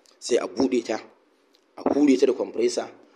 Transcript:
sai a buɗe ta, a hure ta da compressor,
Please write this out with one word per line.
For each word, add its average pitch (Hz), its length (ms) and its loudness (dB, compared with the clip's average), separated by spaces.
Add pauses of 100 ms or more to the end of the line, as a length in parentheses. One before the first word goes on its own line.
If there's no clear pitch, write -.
(180)
sai - 200 -2
a - 80 -4
buɗe 120 380 0
ta, 107 160 -6 (760)
a 90 60 -16 (120)
hure 139 220 4
ta 123 100 2
da 123 60 4
compressor, 113 560 -4 (280)